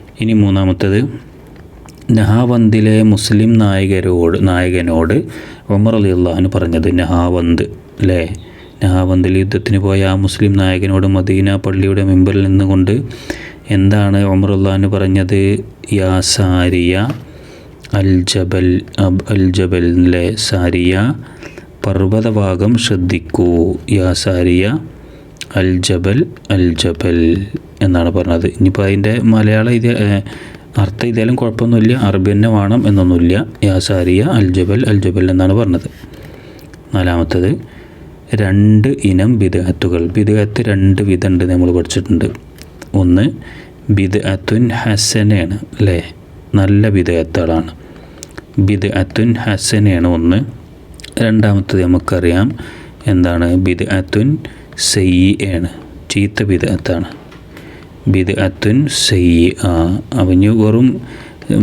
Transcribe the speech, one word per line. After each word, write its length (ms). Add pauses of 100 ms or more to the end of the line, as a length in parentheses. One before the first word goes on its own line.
(220)
ഇനി 120
മൂന്നാമത്തത് 640 (1120)
നഹാവന്തിലെ 920
മുസ്ലിം 520
നായകരോട്, 960
നായകനോട് 640 (560)
ഉമർ 240
റളിയല്ലാഹു 440
അൻഹു 180
പറഞ്ഞത്. 440
നഹാവന്ത് 640 (360)
അല്ലേ? 220 (640)
നഹാവന്തിൽ 540
യുദ്ധത്തിന് 400
പോയ 260
ആ 120
മുസ്ലിം 380
നായകനോട് 540
മദീന 480
പള്ളിയുടെ 480
മിമ്പറിൽ 400
നിന്നുകൊണ്ട് 600 (680)
എന്താണ് 540
ഉമർ 260
റളിയല്ലാഹു 280
അൻഹു 120
പറഞ്ഞത്? 500 (540)
"യാ 260
സാരിയ 880 (840)
അൽ 300
ജബൽ, 580 (180)
അബ് 300
അൽ 220
ജബൽ" 420
അല്ലേ? 420
"സാരിയ 580 (920)
പർവ്വതഭാഗം 920
ശ്രദ്ധിക്കൂ. 720 (420)
യാ 220
സാരിയ 500 (920)
അൽ 260
ജബൽ, 440 (260)
അൽ 240
ജബൽ" 420 (640)
എന്നാണ് 280
പറഞ്ഞത്. 380
ഇനിയിപ്പോൾ 360
അതിൻ്റെ 400
മലയാളം 500
ഇത്, 140
ഏ, 200 (720)
അർത്ഥം 300
ഇതായാലും 280
കുഴപ്പമൊന്നുമില്ല, 580
അറബി 380
തന്നെ 180
വേണം 380
എന്നൊന്നുമില്ല. 580 (180)
"യാ 160
സാരിയ 440
അൽ 300
ജബൽ, 340
അൽ 140
ജബൽ" 300
എന്നാണ് 220
പറഞ്ഞത്. 340 (1080)
നാലാമത്തത് 540 (840)
രണ്ട് 540 (140)
ഇനം 360
ബിദ്അത്തുകൾ. 680
ബിദ്അത്ത് 540
രണ്ട് 400
വിധമുണ്ട് 420
നമ്മൾ 280
പഠിച്ചിട്ടുണ്ട്. 560 (640)
ഒന്ന് 320 (640)
ബിദ്അത്തുൻ 800
ഹസനയാണ് 840
അല്ലേ? 460 (560)
നല്ല 340
ബിദ്അത്തുകളാണ്. 840 (880)
ബിദ്അത്തുൻ 760
ഹസനയാണ് 720
ഒന്ന്. 320 (840)
രണ്ടാമത്തത് 640
നമുക്കറിയാം 640 (600)
എന്താണ്? 480
ബിദ്അത്തുൻ 800 (400)
സയ്യിഅയാണ്, 920 (420)
ചീത്ത 320
ബിദ്അത്താണ്. 640 (1000)
ബിദ്അത്തുൻ 800
സയ്യിഅ. 720 (520)
അവന് 360
വെറും 380 (760)